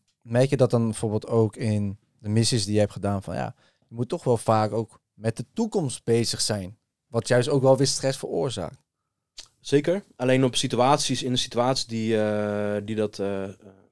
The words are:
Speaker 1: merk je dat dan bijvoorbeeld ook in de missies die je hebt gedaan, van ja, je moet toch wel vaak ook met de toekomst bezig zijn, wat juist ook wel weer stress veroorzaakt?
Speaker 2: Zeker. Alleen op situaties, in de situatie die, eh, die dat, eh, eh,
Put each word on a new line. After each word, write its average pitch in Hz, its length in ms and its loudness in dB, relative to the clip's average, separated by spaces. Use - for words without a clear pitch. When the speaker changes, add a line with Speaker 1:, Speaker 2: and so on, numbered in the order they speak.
Speaker 1:
merk 123 280 2
je 135 80 0
dat 127 120 4
dan 117 140 2
bijvoorbeeld 110 440 -2
ook 113 280 2
in 104 420 -2
de 104 100 -8
missies 110 360 2
die 104 80 -2
je 107 60 4
hebt 104 120 2
gedaan, 98 320 -4
van 90 120 -8
ja, 123 200 -6
je 113 80 -18
moet 120 140 -4
toch 175 140 -6
wel 123 140 2
vaak 107 340 2
ook 110 280 -6
met 110 240 -4
de 120 160 -8
toekomst 214 500 -4
bezig 117 380 0
zijn, 98 360 -4
wat - 200 -4
juist 123 220 2
ook 135 120 2
wel 131 160 6
weer 135 100 2
stress 135 300 -2
veroorzaakt? 113 600 -6
Speaker 2:
Zeker. 165 440 0
Alleen 131 280 2
op 120 120 0
situaties, 131 680 2
in 127 80 -4
de 123 60 0
situatie 123 500 -2
die, 113 340 0
eh, 104 640 -2
die 107 100 -6
dat, 107 240 -2
eh, 98 240 -4
eh, 98 60 -8